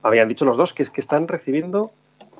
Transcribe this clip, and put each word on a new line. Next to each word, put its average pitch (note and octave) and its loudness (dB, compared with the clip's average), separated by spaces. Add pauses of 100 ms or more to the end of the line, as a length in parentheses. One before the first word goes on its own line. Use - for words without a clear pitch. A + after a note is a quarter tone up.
habían A2 4
dicho C#3+ -2
los A#2+ 4
dos E3+ 0
que - -4
es - -4
que - -8
están D#3 -2
recibiendo F3 -4 (480)